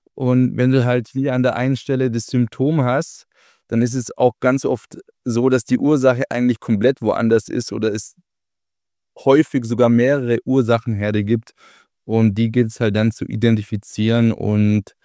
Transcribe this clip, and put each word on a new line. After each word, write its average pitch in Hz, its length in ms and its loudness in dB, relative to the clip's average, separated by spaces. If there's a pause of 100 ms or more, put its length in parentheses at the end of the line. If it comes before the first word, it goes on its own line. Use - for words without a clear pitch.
(140)
Und 127 440 0
wenn 127 140 2
du 131 120 4
halt 123 240 0
hier 135 260 -4
an 127 80 0
der 123 140 0
einen 127 220 -2
Stelle 131 340 -2
das 113 140 -4
Symptom 131 560 0
hast, 127 460 -4 (420)
dann 117 120 0
ist 120 120 0
es 127 240 -6
auch 123 240 2
ganz 131 240 0
oft - 320 -6 (260)
so, 120 240 0
dass 127 160 2
die 127 140 0
Ursache 131 520 2
eigentlich 123 300 -2
komplett 117 420 0
woanders 113 460 0
ist - 240 -8
oder 110 220 -4
es - 220 -10 (1000)
häufig 139 460 2
sogar 113 240 2
mehrere 120 560 2
Ursachenherde 110 800 0
gibt. 113 300 -2 (500)
Und 113 300 2
die 113 180 -2
gilt 117 160 0
es - 140 -12
halt 107 160 0
dann 110 160 0
zu - 100 -10
identifizieren 110 1120 0
und, 104 720 0